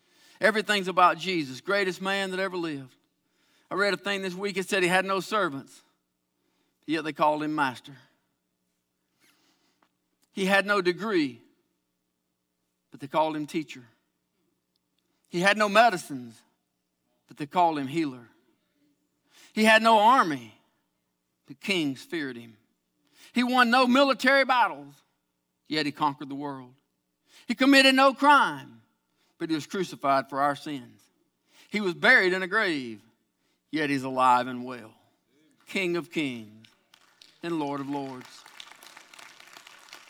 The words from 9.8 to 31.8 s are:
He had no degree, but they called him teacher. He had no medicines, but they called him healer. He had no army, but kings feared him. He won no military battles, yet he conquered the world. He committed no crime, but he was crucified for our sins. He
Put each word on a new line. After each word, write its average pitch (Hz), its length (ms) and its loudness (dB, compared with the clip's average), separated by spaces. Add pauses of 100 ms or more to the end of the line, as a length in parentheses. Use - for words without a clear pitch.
He 190 160 -6
had 196 180 2
no 202 160 0
degree, 175 600 -2 (1500)
but 120 80 -20
they 143 80 -14
called 156 260 0
him 151 140 -6
teacher. 143 340 -8 (1500)
He 175 100 -6
had 202 180 2
no 214 100 2
medicines, 175 720 0 (840)
but - 120 -20
they 151 80 -8
called 165 300 0
him 139 120 -6
healer. 131 400 -6 (1200)
He 214 120 0
had 220 180 6
no 226 160 6
army, 196 560 4 (960)
but 135 100 -20
kings 156 420 -4
feared 139 360 -10
him. 117 180 -20 (800)
He 240 100 0
won 247 260 2
no 262 160 4
military 269 580 4
battles, 170 500 -2 (720)
yet 151 180 -2
he 139 60 -4
conquered 147 360 -4
the 139 60 -10
world. 135 380 -12 (760)
He 240 80 -4
committed 269 400 6
no 269 200 6
crime, 156 640 2 (580)
but 170 100 -8
he 160 60 -2
was 147 120 -6
crucified 139 640 -2
for 135 120 -6
our 143 160 0
sins. 123 460 -14 (640)
He 208 120 -6